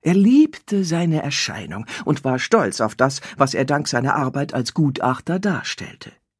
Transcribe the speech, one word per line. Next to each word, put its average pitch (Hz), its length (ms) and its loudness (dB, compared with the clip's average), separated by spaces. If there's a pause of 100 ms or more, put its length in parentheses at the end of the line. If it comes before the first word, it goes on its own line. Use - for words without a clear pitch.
Er 165 120 0
liebte 226 680 4
seine 165 400 0
Erscheinung 110 640 -6 (180)
und 139 220 -2
war 131 120 0
stolz 131 440 0
auf 107 140 0
das, 135 260 0 (160)
was 135 160 2
er 131 100 0
dank 143 240 -2
seiner 131 300 0
Arbeit 135 360 -4
als 127 200 -4
Gutachter 147 680 0
darstellte. - 720 -6 (280)